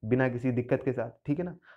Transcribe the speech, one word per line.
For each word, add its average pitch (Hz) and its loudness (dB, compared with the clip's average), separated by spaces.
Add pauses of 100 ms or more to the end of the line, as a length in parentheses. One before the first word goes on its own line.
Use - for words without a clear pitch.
बिना 127 4
किसी 123 0
दिक्कत 123 0
के 135 2
साथ, 120 -4 (160)
ठीक 147 0
है 180 -2
ना। 180 -10 (220)